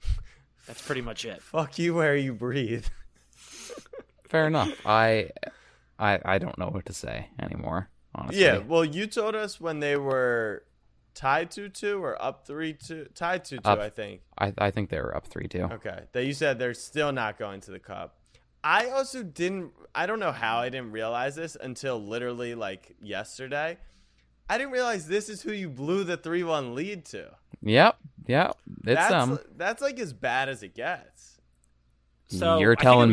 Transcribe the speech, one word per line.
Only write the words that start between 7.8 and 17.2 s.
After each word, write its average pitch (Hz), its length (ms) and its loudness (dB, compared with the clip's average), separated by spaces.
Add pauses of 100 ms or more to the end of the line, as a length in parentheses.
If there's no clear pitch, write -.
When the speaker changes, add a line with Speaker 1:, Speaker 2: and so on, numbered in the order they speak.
Speaker 3:
honestly. - 300 -2
Speaker 2:
Yeah, 117 160 8
well, 160 260 2
you 175 220 -4
told 214 280 -2
us 214 240 -6
when 160 200 -6
they 143 180 0
were 123 680 0 (520)
tied 151 340 0
two 202 200 -12
two 202 340 -4
or 127 180 -4
up 135 240 -6
three 156 280 -6
two, 156 420 -14
tied 170 300 -2
two 131 120 -10
two, 110 120 -2
Speaker 3:
Up. 104 100 6
Speaker 2:
I 104 100 -4
think. 101 320 -10 (160)
Speaker 3:
I, 98 200 0
I 104 140 2
think 104 180 -4
they 76 100 -2
were - 160 -4
up - 100 -6
three - 220 -8
two. 90 160 -4
Speaker 2:
Okay. 90 380 -8 (100)
That 127 140 -2
you 160 80 -2
said 139 260 0
they're 123 140 -2
still 147 380 -2
not 113 280 -4